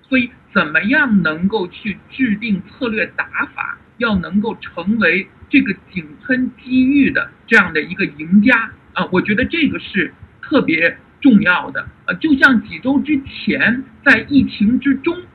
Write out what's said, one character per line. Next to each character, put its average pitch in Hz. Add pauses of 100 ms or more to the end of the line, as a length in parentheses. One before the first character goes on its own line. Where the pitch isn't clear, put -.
所 262
以 240 (240)
怎 175
么 156
样 226
能 165
够 196
去 - (140)
制 240
定 208
策 -
略 208
打 156 (300)
法， - (200)
要 226
能 175
够 208
成 190
为 190 (200)
这 269
个 220 (200)
井 170 (200)
喷 254 (100)
机 254
遇 262
的 - (160)
这 226
样 180
的 156
一 170
个 190
赢 160
家 226 (200)
啊， -
我 180
觉 208
得 254
这 311
个 -
是 - (300)
特 277
别 165 (220)
重 226
要 175
的。 - (200)
呃， -
就 311
像 269
几 165
周 277
之 285
前， 226 (200)
在 226
疫 285
情 220
之 277
中 349 (180)